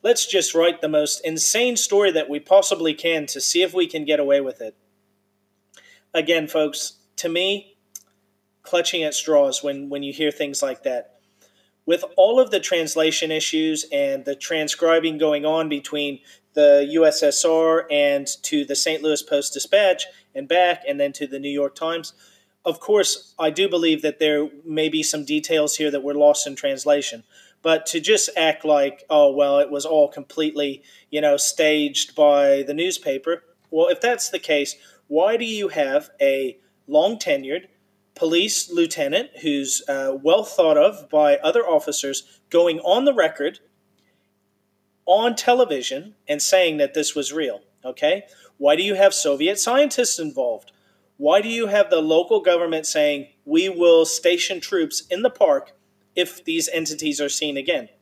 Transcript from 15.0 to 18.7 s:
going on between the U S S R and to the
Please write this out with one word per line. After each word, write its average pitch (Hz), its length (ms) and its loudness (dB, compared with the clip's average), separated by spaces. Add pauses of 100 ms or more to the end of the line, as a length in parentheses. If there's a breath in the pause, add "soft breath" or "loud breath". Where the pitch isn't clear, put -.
going 147 280 0
on 156 220 -2
between 143 500 -6 (360 soft breath)
the 143 360 6
U 165 160 6
S 151 160 2
S - 220 0
R 160 460 2
and 143 360 0 (160)
to 147 220 -2
the 143 120 -6